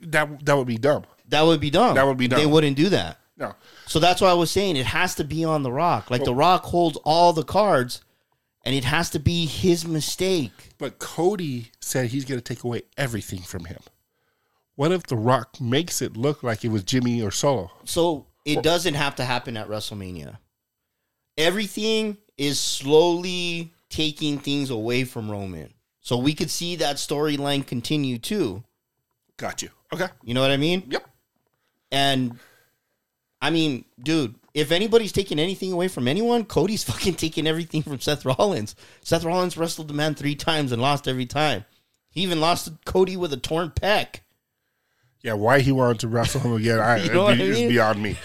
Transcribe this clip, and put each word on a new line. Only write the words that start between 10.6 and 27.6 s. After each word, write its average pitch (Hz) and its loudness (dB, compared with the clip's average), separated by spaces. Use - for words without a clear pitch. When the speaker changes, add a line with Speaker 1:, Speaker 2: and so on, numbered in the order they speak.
Speaker 1:
But 139 -8
Cody 160 -2
said 131 -2
he's 135 -4
gonna 127 -6
take - -10
away 120 -4
everything 117 -6
from 90 -12
him. 85 -16
What 143 2
if 180 -2
The 131 -2
Rock 117 0
makes 135 -2
it 104 -6
look 143 -2
like 113 -4
it 120 -2
was 110 0
Jimmy 120 0
or 101 -2
Solo? 113 -2
Speaker 2:
So 165 0
it 147 0
Speaker 1:
Well - 0
Speaker 2:
doesn't 165 2
have 143 -2
to 131 -4
happen 123 -4
at 107 -10
WrestleMania. 95 -10
Everything 208 0
is 143 -2
slowly 170 2
taking 151 -2
things 139 -4
away 120 0
from 113 -8
Roman. 92 -10
So - -2
we 139 0
could 160 -4
see 175 -6
that 147 -2
storyline 143 -2